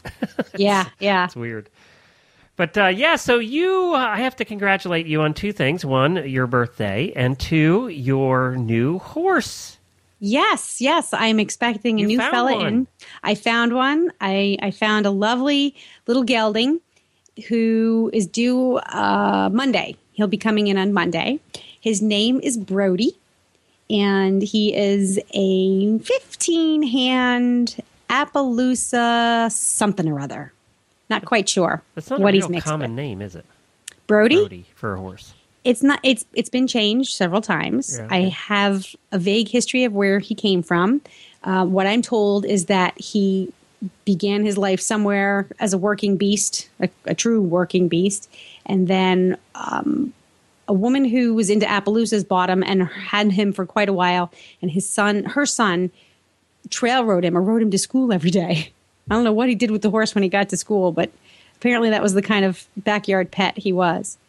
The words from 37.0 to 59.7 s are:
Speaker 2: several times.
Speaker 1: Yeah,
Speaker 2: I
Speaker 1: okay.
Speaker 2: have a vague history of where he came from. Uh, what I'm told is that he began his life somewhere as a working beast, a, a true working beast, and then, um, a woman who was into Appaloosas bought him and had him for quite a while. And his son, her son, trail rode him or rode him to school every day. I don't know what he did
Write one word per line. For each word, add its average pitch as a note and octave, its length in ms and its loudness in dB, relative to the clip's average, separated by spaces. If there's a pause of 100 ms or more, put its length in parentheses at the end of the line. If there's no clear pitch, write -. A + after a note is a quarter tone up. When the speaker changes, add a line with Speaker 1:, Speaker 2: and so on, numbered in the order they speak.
Speaker 2:
several F#3 260 0
times. G3+ 580 -4
Speaker 1:
Yeah, A2 120 -10
Speaker 2:
I F#3 120 2
Speaker 1:
okay. F#3+ 80 2
Speaker 2:
have G3+ 640 -2 (180)
a G3+ 60 -2
vague G3+ 300 0
history B3+ 360 0
of A3+ 80 -2
where G3 280 2
he G#3 140 -8
came F#3+ 280 0
from. F#3+ 380 0 (420)
Uh, F#3 220 0
what F#3+ 220 0
I'm A3+ 160 2
told G3+ 420 0
is F#3+ 220 0
that F#3 340 0
he F#3+ 520 -2 (520)
began G3+ 400 0
his G3+ 120 -2
life G3 240 0
somewhere G3+ 640 0 (140)
as G3 120 0
a F#3+ 60 0
working G3+ 380 0
beast, G3+ 520 -2 (120)
a, - 80 0 (160)
a F3+ 100 -4
true A3+ 260 0
working F3+ 480 2
beast, F3+ 400 -2 (360)
and F#3 240 0
then, F#3 480 2 (180)
um, - 580 -4 (560)
a G#3 40 0
woman B3 320 2
who A#3+ 300 2
was G#3+ 160 2
into G#3 160 2
Appaloosas G#3 600 0
bought F#3 240 2
him F#3 140 2
and F#3+ 240 2
had G#3 420 0
him G3 220 2
for F#3+ 120 -6
quite G#3 240 0
a G3 40 0
while. F3+ 400 2 (280)
And F3+ 80 -4
his F#3 200 -2
son, G#3 360 0
her C#4+ 220 -2
son, F3+ 460 0 (800)
trail B3 340 0
rode F#3 200 2
him F3 140 0
or F3+ 40 2
rode A3+ 200 2
him G#3+ 80 2
to G3 80 0
school B3+ 340 0
every E3+ 200 0
day. E3+ 400 -2 (360)
I G#3 60 0
don't A#3 80 2
know A3+ 100 2
what A#3+ 160 2
he A#3+ 60 2
did G#3+ 160 0